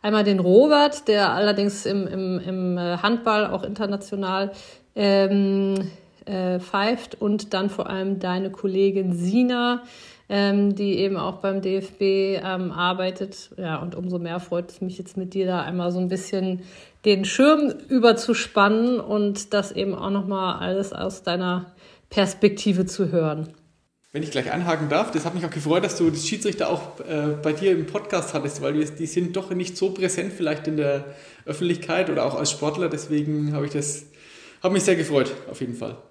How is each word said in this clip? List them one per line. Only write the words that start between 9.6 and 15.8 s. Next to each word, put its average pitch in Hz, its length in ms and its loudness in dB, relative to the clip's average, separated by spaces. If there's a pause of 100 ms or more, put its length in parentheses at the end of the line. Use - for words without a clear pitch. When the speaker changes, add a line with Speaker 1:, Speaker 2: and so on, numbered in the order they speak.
Speaker 1:
ähm, 202 480 2
die 202 220 0
eben 196 180 0
auch 180 220 -4
beim 196 240 -2
D 190 160 0
F 190 160 -6
B, 196 420 2
ähm, 185 380 -4
arbeitet. 185 840 -2
Ja, 160 200 -4
und 175 180 -8
umso 180 240 -4
mehr 170 220 -6
freut 175 280 -4
es - 120 -14
mich 185 160 -6
jetzt 185 180 -14
mit 185 180 -6
dir 190 120 0
da 180 160 0
einmal 175 320 -2